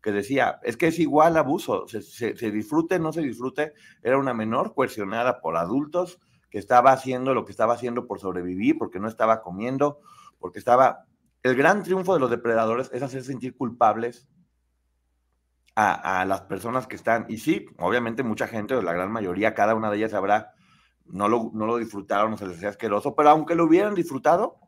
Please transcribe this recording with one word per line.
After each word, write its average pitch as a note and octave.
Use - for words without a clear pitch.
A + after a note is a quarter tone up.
Que G#2+
decía, A#2
"Es -
que E3+
es E3
igual D#3
abuso, C3+
se, G#2+
se, A2
se A2+
disfrute, D3+
no D#3
se D#3+
disfrute", C3
era C3
una C3+
menor A2+
coercionada A#2
por D#2+
adultos D3
que G#2+
estaba B2
haciendo C3
lo A2
que -
estaba A#2
haciendo A#2+
por F#2+
sobrevivir, F#2
porque F#2+
no G#2+
estaba A2+
comiendo, B2+
porque -
estaba... B2+
El B2+
gran F3+
triunfo F#3
de D#3
los B2
depredadores A#2
es B2+
hacer C3
sentir B2+
culpables A#2
a, F#2+
a -
las F#2+
personas A#2
que G#2+
están, A2+
y A2
sí, -
obviamente A#2
mucha A2
gente, G#2+
o A#2+
la E2+
gran F#2
mayoría, G#2
cada A2
una A2
de G#2
ellas G#2+
habrá, G2+
no G2+
lo, A2+
no A2
lo A#2
disfrutaron G#2+
o G#2+
se G2+
les F2+
hacía G2
asqueroso, G#2
pero C#3+
aunque D#3
lo E3+
hubieran F#3+
disfrutado, E3